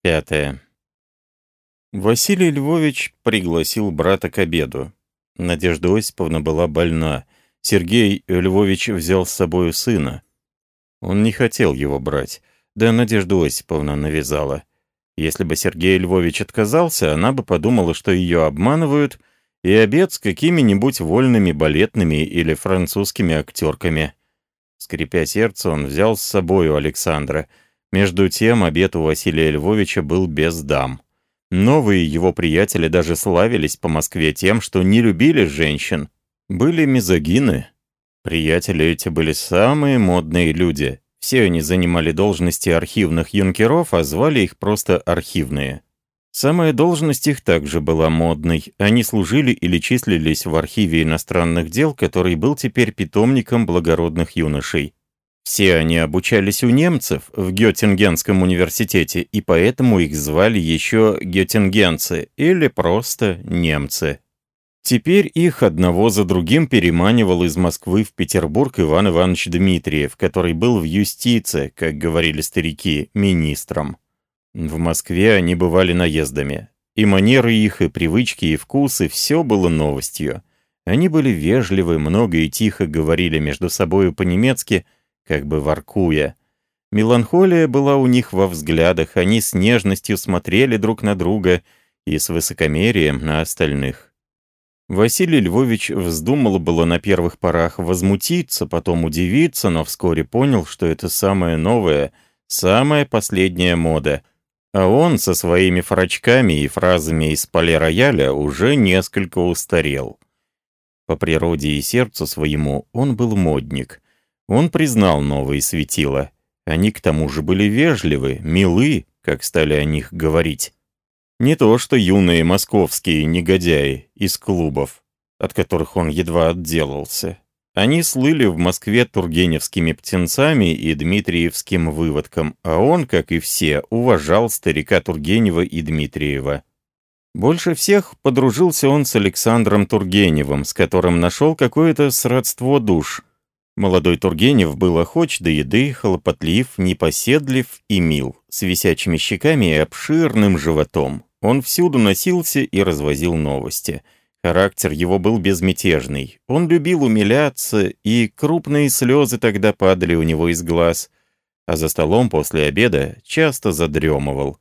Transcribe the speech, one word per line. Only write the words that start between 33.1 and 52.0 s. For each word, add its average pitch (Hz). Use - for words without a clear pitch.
славились 92
по -
Москве 78
тем, 101
что 95
не 98
любили 113
женщин, 73
были 156
мизогины. 92
Приятели 80
эти 82
были 78
самые 131
модные 87
люди. 73
Все 127
они 85
занимали 85
должности 87
архивных 82
юнкеров, 107
а 85
звали 117
их 90
просто 101
архивные. 71
Самая 160
должность 156
их 143
также 80
была 80
модной. 80
Они 110
служили 113
или 87
числились 80
в 80
архиве 82
иностранных 82
дел, 139
который 90